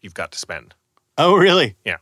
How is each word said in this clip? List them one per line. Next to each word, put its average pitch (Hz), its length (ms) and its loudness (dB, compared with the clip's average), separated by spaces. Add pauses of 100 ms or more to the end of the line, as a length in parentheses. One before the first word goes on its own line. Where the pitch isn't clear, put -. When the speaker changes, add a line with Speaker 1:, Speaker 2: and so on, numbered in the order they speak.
Speaker 1:
you've 92 140 -20
got 80 180 -10
to - 60 -14
spend. - 360 -14 (440)
Speaker 2:
Oh, 175 180 4
really? 175 380 0 (100)
Speaker 1:
Yeah. 90 180 -6